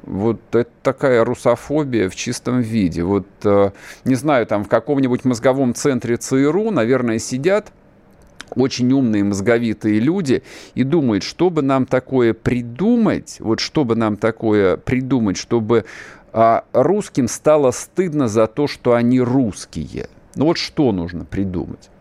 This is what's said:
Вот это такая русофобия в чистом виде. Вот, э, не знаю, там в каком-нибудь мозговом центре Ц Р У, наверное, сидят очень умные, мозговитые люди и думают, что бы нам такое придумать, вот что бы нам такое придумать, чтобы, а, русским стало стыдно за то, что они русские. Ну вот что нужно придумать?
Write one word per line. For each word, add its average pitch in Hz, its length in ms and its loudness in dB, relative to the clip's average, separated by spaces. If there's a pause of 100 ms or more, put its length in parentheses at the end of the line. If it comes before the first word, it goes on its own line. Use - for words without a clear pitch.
Вот 104 360 -4 (100)
это 117 180 0 (120)
такая 131 420 0
русофобия 123 840 -2
в - 60 -12
чистом 123 440 -4
виде. 101 440 -2
Вот, 98 220 0 (200)
э, 101 260 4 (320)
не 127 120 0
знаю, 127 300 0
там 104 200 -2
в - 20 -18
каком-нибудь 123 560 0
мозговом 127 500 0
центре 120 440 -2
Ц - 180 -4
Р 147 220 2
У, 220 140 0
наверное, 120 480 0
сидят 147 520 -2 (800)
очень 127 380 0
умные, 113 320 2
мозговитые 107 760 0
люди 143 420 0 (320)
и 123 80 0
думают, 135 400 0
что - 260 0
бы 156 120 -2
нам 135 240 0
такое 127 480 0
придумать, 123 1040 -2
вот 107 220 -2
что - 240 -2
бы 113 100 0
нам 110 220 0
такое 107 580 2
придумать, 127 600 -2
чтобы, 113 480 0 (480)
а, 113 400 2
русским 139 560 0
стало 151 420 2
стыдно 151 560 -2
за 110 200 2
то, 147 200 -2
что 120 280 0
они 120 260 2
русские. 117 880 -2 (260)
Ну 139 120 2
вот 165 100 2
что - 340 0
нужно 85 320 -4
придумать? 92 680 -6 (120)